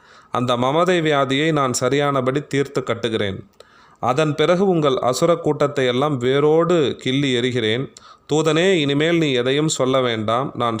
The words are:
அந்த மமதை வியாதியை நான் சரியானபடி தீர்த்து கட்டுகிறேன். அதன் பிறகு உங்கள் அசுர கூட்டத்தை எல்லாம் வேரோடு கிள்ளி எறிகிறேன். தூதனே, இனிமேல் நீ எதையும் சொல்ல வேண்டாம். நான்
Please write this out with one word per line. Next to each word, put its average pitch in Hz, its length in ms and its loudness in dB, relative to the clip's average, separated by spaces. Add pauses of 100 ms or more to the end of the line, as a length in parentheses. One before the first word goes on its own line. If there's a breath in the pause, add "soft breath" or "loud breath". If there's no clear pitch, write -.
(320 loud breath)
அந்த 123 260 -2
மமதை 165 440 0
வியாதியை 143 500 0
நான் 139 280 0
சரியானபடி 139 680 0
தீர்த்து 139 360 -2
கட்டுகிறேன். 107 680 -4 (500 loud breath)
அதன் 147 360 0
பிறகு 175 320 2
உங்கள் 151 280 2
அசுர 165 400 2
கூட்டத்தை 147 500 0
எல்லாம் 131 320 0
வேரோடு 147 840 2
கிள்ளி 131 380 0
எறிகிறேன். 120 560 -2 (400 loud breath)
தூதனே, 160 380 2
இனிமேல் 156 460 0
நீ 156 140 0
எதையும் 131 360 0
சொல்ல 135 340 0
வேண்டாம். 117 520 -2
நான் 117 260 -2